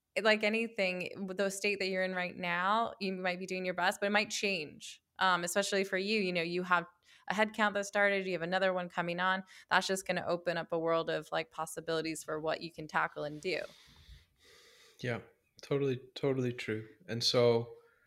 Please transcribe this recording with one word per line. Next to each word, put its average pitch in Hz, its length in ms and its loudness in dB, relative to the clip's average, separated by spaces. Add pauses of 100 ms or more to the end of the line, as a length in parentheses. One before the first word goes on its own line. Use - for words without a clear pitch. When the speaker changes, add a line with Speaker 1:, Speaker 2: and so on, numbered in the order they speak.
(220)
Speaker 1:
like 214 220 4
anything, 208 720 0
w-, 190 200 -8
the 196 160 2
state 202 280 -2
that 190 80 0
you're 185 160 0
in 185 120 0
right 180 220 -4
now, 185 640 2
you 190 140 -2
might 180 260 -2
be 185 80 -8
doing 185 180 -4
your 180 80 -2
best, 180 260 0
but 202 80 0
it 202 40 2
might 208 180 2
change. - 720 -6 (180)
Um, 180 240 4
especially 196 400 2
for 190 140 -2
you, 208 240 2
you 185 120 0
know, 170 100 0
you 175 200 -2
have 175 220 2 (440)
a 180 40 0
head 214 200 2
count 208 200 2
that 202 140 -2
started, 196 400 2
you 185 60 -2
have 160 100 0
another 185 300 2
one 180 160 -2
coming 175 300 -2
on. 190 240 0 (280)
That's 185 160 4
just 190 200 -2
gonna 180 200 -2
open 175 300 0
up 160 140 -4
a 170 80 0
world 165 300 2
of, 156 220 -4
like, 165 200 -2
possibilities 160 720 -4
for 156 160 -6
what 156 220 -2
you 165 100 -10
can 156 160 -12
tackle 156 380 -2
and 151 160 -10
do. 180 200 -2 (1400)
Speaker 2:
Yeah, 117 200 -4 (420)
totally, 139 380 0 (160)
totally 131 380 0
true. 110 340 -6 (200)
And 113 160 -4
so 117 500 4 (340)